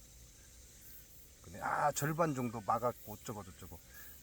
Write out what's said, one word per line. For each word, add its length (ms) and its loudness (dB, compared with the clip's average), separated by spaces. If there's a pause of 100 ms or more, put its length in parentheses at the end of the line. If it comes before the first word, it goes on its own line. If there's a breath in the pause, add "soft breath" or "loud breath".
(1400 loud breath)
근데 180 -12
아, 320 4
절반 420 4
정도 260 2
막았고 520 2
어쩌고 320 -6
저쩌고. 340 -12 (440 loud breath)